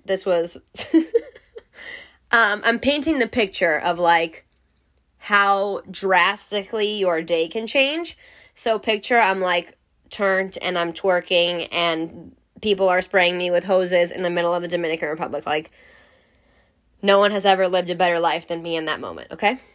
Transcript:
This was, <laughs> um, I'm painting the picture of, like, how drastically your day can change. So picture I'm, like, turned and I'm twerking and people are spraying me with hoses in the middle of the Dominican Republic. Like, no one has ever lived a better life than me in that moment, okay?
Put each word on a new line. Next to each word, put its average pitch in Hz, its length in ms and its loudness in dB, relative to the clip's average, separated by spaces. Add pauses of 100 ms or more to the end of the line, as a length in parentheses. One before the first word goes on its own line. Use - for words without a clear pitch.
This 190 180 -2
was, 170 320 0
<laughs> - 380 -12 (1400)
um, 214 320 2
I'm 233 140 2
painting 285 400 0
the 226 100 0
picture 190 500 0
of, 170 200 -2
like, 170 480 2 (720)
how 202 720 0
drastically 196 1040 0
your 180 260 0
day 165 260 0
can 220 200 -6
change. 294 500 -2 (380)
So 220 240 -2
picture 220 400 0
I'm, 190 220 2
like, 180 360 0 (320)
turned 190 520 -2
and 180 180 -4
I'm 170 140 -2
twerking 175 800 0
and 165 640 -4 (240)
people 196 280 2
are 180 120 4
spraying 180 380 2
me 180 120 -2
with 175 140 2
hoses 180 460 2
in - 120 -8
the 175 80 0
middle 175 220 0
of 175 100 -2
the 175 60 -8
Dominican 165 400 -4
Republic. 160 380 -6
Like, 156 240 -4 (1300)
no 196 160 6
one 202 120 6
has 202 140 -4
ever 190 240 4
lived 180 220 0
a 175 40 -2
better 175 260 2
life 170 280 -2
than 170 140 -6
me 165 140 -4
in 160 100 -4
that 151 140 -4
moment, 87 320 -12
okay? 240 260 -2 (160)